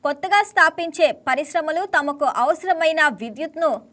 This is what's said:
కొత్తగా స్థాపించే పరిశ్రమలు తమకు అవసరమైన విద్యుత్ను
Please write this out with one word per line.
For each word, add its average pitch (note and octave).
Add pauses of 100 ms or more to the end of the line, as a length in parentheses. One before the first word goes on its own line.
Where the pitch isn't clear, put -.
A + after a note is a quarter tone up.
కొత్తగా F4+ (120)
స్థాపించే E4 (200)
పరిశ్రమలు D#4 (140)
తమకు C#4+ (180)
అవసరమైన D#4+ (200)
విద్యుత్ను D4+ (240)